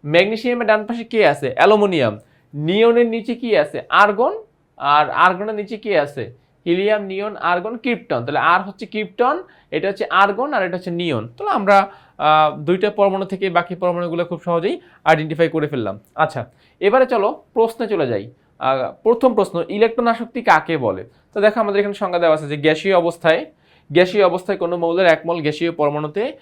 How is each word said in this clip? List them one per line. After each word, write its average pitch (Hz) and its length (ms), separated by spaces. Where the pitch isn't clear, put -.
ম্যাগনেসিয়ামের 220 600
ডান 214 200
পাশে 233 180
কি 220 200
আছে? 139 320
অ্যালুমিনিয়াম। 175 600
নিয়নের 220 520
নিচে 226 280
কি 233 220
আছে? 151 320
আর্গন। 208 440
আর 143 340
আর্গনের 185 440
নিচে 208 220
কি 202 200
আছে? 139 520
হিলিয়াম, 202 360
নিয়ন, 196 340
আর্গন, 180 400
ক্রিপ্টন। - 480
তাহলে 147 140
আর 170 240
হচ্ছে 202 240
ক্রিপ্টন, 247 560
এটা 160 180
হচ্ছে 202 220
আর্গন, 202 420
আর 220 100
এটা 180 140
হচ্ছে 180 140
নিয়ন। 160 380
তাহলে 403 220
আমরা, 196 400
আহ, 151 400
দুইটা 185 320
পরমাণু 196 340
থেকে 190 260
বাকি 175 240
পরমাণুগুলো 175 500
খুব 170 180
সহজেই 175 380
আইডেন্টিফাই 156 440
করে 156 180
ফেললাম। 123 340
আচ্ছা, 156 360
এবারে 247 260
চলো 240 360
প্রশ্নে 226 340
চলে 170 180
যাই। 113 240
আহ, 131 340
প্রথম 233 320
প্রশ্ন, 180 340
ইলেকট্রন 226 380
আসক্তি 233 360
কাকে 160 360
বলে? 95 260
তো 208 60
দেখো 214 200
আমাদের 202 200
এখানে 202 140
সংজ্ঞা 180 240
দেওয়া 165 160
আছে 151 140
যে 147 80
গ্যাসীয় 156 400
অবস্থায়, 170 500
গ্যাসীয় 180 340
অবস্থায় 180 320
কোনো 175 180
মৌলের 170 300
এক 156 200
মোল 170 160
গ্যাসীয় 151 300
পরমাণুতে 151 680